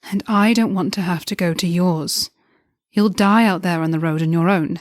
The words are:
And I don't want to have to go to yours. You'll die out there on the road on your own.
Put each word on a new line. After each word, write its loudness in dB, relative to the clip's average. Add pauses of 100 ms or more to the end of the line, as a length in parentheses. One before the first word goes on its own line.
(100)
And -4
I 2
don't 0
want -2
to -6
have -4
to -8
go -2
to -6
yours. -2 (640)
You'll 2
die 4
out 2
there -2
on 0
the 0
road -2
on 0
your 2
own. 0